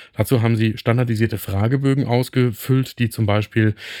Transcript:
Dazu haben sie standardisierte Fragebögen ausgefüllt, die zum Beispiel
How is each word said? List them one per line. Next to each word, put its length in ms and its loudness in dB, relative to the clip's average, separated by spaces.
Dazu 260 2
haben 140 2
sie 220 0
standardisierte 600 0
Fragebögen 680 0
ausgefüllt, 920 0
die 120 0
zum 180 -2
Beispiel 480 2